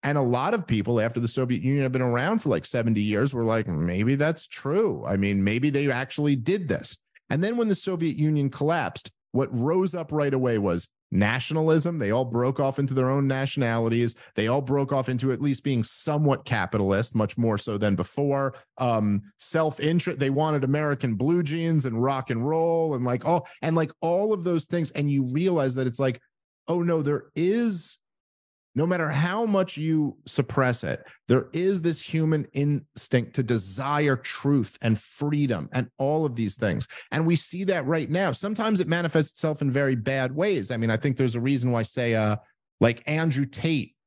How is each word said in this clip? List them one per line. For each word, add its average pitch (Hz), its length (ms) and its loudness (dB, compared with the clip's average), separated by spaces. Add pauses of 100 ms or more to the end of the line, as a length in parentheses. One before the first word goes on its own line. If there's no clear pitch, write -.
And 147 120 0
a 143 60 2
lot 127 320 2
of 196 120 -2
people 110 340 2
after 117 200 0
the 120 80 0
Soviet 123 320 0
Union 139 220 0
have 131 100 0
been 127 80 0
around 127 380 0
for, 156 100 -2
like, 92 160 0
seventy 113 380 0
years 107 320 0
were 117 100 -2
like, 113 240 0
"Maybe 90 460 0
that's 156 320 -2
true. 139 580 -2
I 95 140 -2
mean, 98 260 2
maybe 120 240 2
they 143 220 0
actually 139 440 0
did 160 320 -2
this." - 300 -4 (320)
And 147 140 0
then 220 140 -2
when 233 100 0
the 202 80 2
Soviet 170 420 -4
Union 151 340 2
collapsed, 147 600 -2 (220)
what 131 240 0
rose 170 400 0
up 160 160 -8
right 147 200 0
away 127 260 2
was 87 280 0 (240)
nationalism. 156 880 2
They 104 140 0
all 127 120 2
broke 123 360 0
off 135 180 0
into 135 160 0
their 131 160 2
own 139 160 2
nationalities. 120 880 0 (220)
They 104 100 0
all 131 160 0
broke 135 300 0
off 131 160 0
into 127 240 0
at 120 80 -4
least 139 240 -2
being 127 180 2
somewhat 147 640 0
capitalist, 101 720 0
much 107 200 0
more 113 220 2
so 104 200 -4
than 101 180 2
before. 139 580 -2 (240)
Um, 107 440 0 (180)
self-interest. 160 800 0
They 139 100 2
wanted 147 320 2
American 139 540 0
blue 160 260 2
jeans 160 420 0
and 113 160 -2
rock 131 300 0
and 117 160 -2
roll 165 480 0
and, 123 100 -4
like, 123 200 -2
all, 165 240 2 (120)
and, 160 140 0
like, 160 160 2 (100)
all 190 320 2
of 180 120 -4
those 170 220 0
things. 170 260 -4
And 147 180 0
you 139 140 2
realize 143 500 0
that 131 140 0
it's 120 100 -6
like, 131 220 0 (480)
"Oh 170 140 0
no, 165 200 2
there 143 220 -2 (100)
is, 190 640 0 (760)
no 151 120 2
matter 175 220 0
how 175 380 0
much 190 320 0
you 156 480 0
suppress 127 580 0
it, 73 180 -4 (260)
there - 260 4
is 185 260 0
this 160 220 -2
human 156 500 0
instinct 143 800 -2
to 135 80 0
desire 131 720 0
truth 139 680 0
and 113 180 2
freedom 143 720 -2
and 123 240 -2
all 151 300 0
of 123 80 -4
these 113 220 -2
things." 98 300 -2 (240)
And 160 160 0
we 170 100 4
see 185 280 -4
that 175 220 0
right 156 240 -2
now. 175 220 0
Sometimes 214 480 0
it 165 60 0
manifests 160 460 0
itself 156 300 -4
in 139 80 0
very 135 240 2
bad 131 420 -2
ways. 170 340 0
I 127 60 -4
mean, 113 140 0
I 110 80 2
think 135 180 0
there's 123 200 2
a 117 40 -2
reason 127 300 2
why, 117 140 2
say, 117 320 0
uh, 107 200 2 (420)
like, 117 280 2
Andrew 151 400 0
Tate 135 480 -2 (120)